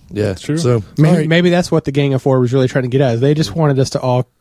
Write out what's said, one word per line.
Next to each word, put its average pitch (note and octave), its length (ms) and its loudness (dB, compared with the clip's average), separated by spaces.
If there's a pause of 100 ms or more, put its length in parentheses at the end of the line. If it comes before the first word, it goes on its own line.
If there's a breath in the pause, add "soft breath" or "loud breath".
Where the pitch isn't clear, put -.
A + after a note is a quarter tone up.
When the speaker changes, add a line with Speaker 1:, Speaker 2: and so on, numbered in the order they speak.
(100)
Speaker 1:
Yeah, G#2 160 -4
Speaker 2:
That's F#2 160 -6
true. D3+ 160 -4
Speaker 1:
so, B2 240 0 (160)
Speaker 3:
Maybe, D#3 100 4
Speaker 1:
all F3+ 80 4
right. D#3 120 0
Speaker 3:
maybe F3 220 2
that's F3 200 0
what D#3+ 140 0
the D3 80 -6
Gang C#3 220 0
of B2+ 80 -2
Four C3 180 2
was B2 120 0
really C3 160 2
trying C3 160 -2
to B2 40 -6
get B2+ 120 0
at. A#2+ 200 0
They C#3+ 140 2
just D#3 200 -4
wanted D3 240 0
us C3 120 0
to - 100 -6
all B2+ 260 -2 (140)